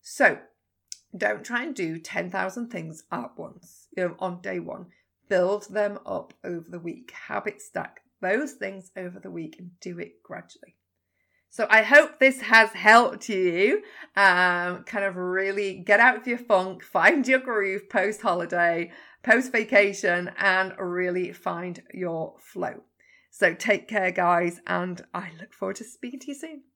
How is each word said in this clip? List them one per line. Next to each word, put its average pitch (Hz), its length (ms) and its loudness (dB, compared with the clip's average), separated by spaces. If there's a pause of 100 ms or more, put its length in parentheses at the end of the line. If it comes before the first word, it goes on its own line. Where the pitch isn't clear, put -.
So 180 340 2 (800)
don't 208 260 -4
try 240 200 -6
and 311 100 -10
do 160 240 -6
ten 175 320 -8
thousand 190 400 -6
things 160 420 -12
at - 240 -8
once, - 520 -20 (100)
you 185 60 -2
know, 170 160 -4
on 180 220 -8
day 185 180 -6
one. 170 280 -12 (400)
Build 196 460 0
them 208 320 -2
up - 380 -8
over 170 260 -10
the 175 100 -14
week. - 340 -14 (160)
Habit - 340 -8
stack - 380 -10 (200)
those 220 320 -2
things 190 420 -12
over 180 240 -12
the 190 120 -16
week 160 260 -10
and 180 220 -18
do 175 180 -12
it - 240 -14
gradually. - 540 -18 (760)
So 220 200 -2
I 220 120 8
hope 285 380 6
this 262 220 4
has 220 300 6
helped 214 580 6
you, 190 520 2 (360)
um, 180 680 4
kind 202 220 -4
of 185 100 -4
really 190 640 -2
get 208 220 4
out 247 160 6
of 240 100 -10
your 240 100 -2
funk, 190 460 0
find 220 420 4
your 262 140 4
groove 208 500 -4
post-holiday, 175 1000 -2 (320)
post-vacation, 208 1120 2
and 190 400 0
really 180 540 -4
find 175 500 -8 (120)
your 165 440 -6
flow. - 460 -10 (480)
So 214 220 2
take 202 340 -2
care, 190 240 -2
guys, 175 560 0
and 180 460 -6
I 180 260 -12
look 160 140 -20
forward 196 240 -8
to 226 80 -16
speaking 254 340 -14
to - 80 -16
you 285 80 -12
soon. 311 280 -16 (120)